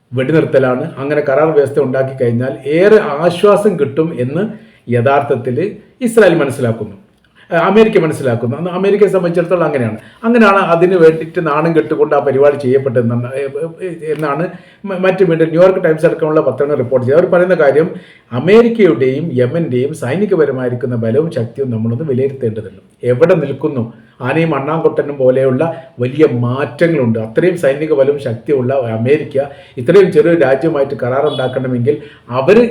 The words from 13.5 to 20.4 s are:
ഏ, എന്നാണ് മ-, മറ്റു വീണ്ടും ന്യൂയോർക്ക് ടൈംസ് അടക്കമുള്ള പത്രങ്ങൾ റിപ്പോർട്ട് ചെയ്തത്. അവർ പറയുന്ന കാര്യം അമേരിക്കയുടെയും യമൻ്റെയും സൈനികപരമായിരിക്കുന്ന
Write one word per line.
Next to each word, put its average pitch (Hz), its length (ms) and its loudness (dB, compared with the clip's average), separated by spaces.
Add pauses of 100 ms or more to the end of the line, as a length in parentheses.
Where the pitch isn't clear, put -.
ഏ, 185 40 -8 (240)
എന്നാണ് 160 340 -4 (380)
മ-, 190 200 -8
മറ്റു 185 200 2
വീണ്ടും 160 240 2
ന്യൂയോർക്ക് 180 340 4
ടൈംസ് 160 220 0
അടക്കമുള്ള 156 360 2
പത്രങ്ങൾ 139 340 -2
റിപ്പോർട്ട് 123 320 -2
ചെയ്തത്. 147 140 4
അവർ 180 100 0
പറയുന്ന 180 240 2
കാര്യം 151 340 2 (420)
അമേരിക്കയുടെയും 165 1040 2
യമൻ്റെയും 123 600 -2
സൈനികപരമായിരിക്കുന്ന 131 1000 -2